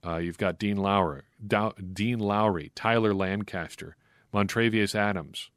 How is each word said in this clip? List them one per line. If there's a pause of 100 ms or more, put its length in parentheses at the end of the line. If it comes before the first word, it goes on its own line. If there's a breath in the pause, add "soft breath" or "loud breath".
Uh,
you've
got
Dean
Lowry, (220)
Dow-, (180)
Dean
Lowry,
Tyler
Lancaster, (360 soft breath)
Montravius
Adams